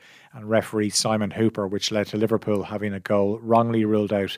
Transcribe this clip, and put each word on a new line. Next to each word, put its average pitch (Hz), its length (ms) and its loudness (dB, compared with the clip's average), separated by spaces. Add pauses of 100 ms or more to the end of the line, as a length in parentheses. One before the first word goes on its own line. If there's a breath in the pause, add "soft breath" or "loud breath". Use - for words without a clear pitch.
(340 loud breath)
and 107 160 -12
referee 107 400 2
Simon 107 400 0
Hooper, 104 360 0
which 98 240 -4
led 104 180 0
to 107 100 -4
Liverpool 107 460 0
having 104 280 -6
a 98 80 -8
goal 104 380 0
wrongly 117 480 2
ruled 107 260 2
out 98 260 -2